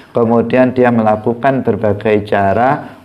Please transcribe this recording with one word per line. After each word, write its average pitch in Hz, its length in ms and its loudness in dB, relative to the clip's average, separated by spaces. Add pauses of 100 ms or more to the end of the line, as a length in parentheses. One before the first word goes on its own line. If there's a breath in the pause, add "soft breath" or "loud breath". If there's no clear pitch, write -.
(120 loud breath)
kemudian 117 640 0
dia 123 160 4
melakukan 117 720 0
berbagai 104 640 -2
cara 113 760 0